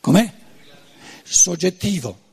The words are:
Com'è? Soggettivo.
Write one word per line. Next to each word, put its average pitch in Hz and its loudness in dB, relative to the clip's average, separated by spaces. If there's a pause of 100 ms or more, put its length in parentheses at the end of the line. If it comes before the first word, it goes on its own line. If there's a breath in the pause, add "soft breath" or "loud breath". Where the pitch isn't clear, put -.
Com'è? 208 2 (880 loud breath)
Soggettivo. 175 -2 (140)